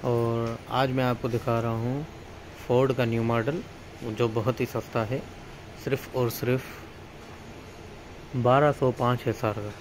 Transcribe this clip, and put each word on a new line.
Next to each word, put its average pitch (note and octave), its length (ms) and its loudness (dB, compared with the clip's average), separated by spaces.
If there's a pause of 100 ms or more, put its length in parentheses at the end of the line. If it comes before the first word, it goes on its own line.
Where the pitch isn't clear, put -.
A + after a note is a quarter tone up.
और A#2 520 2 (140)
आज C3 200 4
मैं C3 120 2
आपको B2 260 0
दिखा A#2 300 2
रहा A2+ 140 0
हूं B2 300 -2 (560)
Ford C3 340 4
का B2 120 2
new A2+ 180 2
model, A#2 380 2 (420)
जो A#2 260 0
बहुत A2+ 300 0
ही B2 80 2
सस्ता A2+ 360 -2
है, B2+ 180 -2 (600)
सिर्फ - 320 -2
और B2 140 4
सिर्फ B2 340 0 (1700)
बारह C3 340 8
सौ C3 280 4
पाँच B2 280 2
एसआर G#2+ 280 0
का। G#2 140 -6 (120)